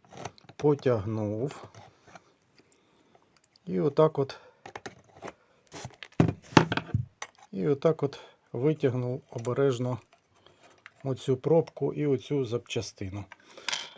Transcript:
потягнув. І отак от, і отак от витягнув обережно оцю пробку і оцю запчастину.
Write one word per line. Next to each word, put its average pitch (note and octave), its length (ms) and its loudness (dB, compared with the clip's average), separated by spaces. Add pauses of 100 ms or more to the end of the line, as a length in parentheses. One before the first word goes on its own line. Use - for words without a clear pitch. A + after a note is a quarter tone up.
(640)
потягнув. A2 1000 0 (2000)
І F3+ 140 -2
отак D#3 380 4
от, C3+ 200 -2 (3250)
і F#3+ 160 0
отак D3+ 340 2
от C#3 180 -2 (320)
витягнув B2+ 800 0
обережно B2 680 0 (1080)
оцю C3 320 0
пробку D3 560 2
і D3 140 -2
оцю C#3 380 0
запчастину. G#2 800 -6 (720)